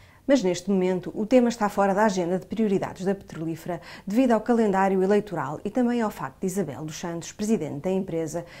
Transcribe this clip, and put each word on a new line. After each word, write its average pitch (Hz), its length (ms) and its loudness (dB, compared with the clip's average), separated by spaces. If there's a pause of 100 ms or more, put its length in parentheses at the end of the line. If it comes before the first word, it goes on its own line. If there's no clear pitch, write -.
(260)
Mas 262 160 4
neste 185 300 0
momento, 185 420 0
o 214 120 -4
tema 240 220 6
está 214 220 0
fora 196 240 2
da 208 120 4
agenda 185 340 0
de 180 60 -12
prioridades 196 600 0
da 196 80 2
petrolífera 165 680 -8 (260)
devido 240 260 4
ao 214 100 4
calendário 196 640 2
eleitoral 175 600 0
e 208 60 -6
também 240 320 0
ao 208 80 0
facto 147 320 -10
de 190 60 0
Isabel 156 360 -4
dos 156 160 -10
Santos, 170 320 -8
presidente 160 520 -4
da 185 80 -2
empresa, 165 540 -4 (140)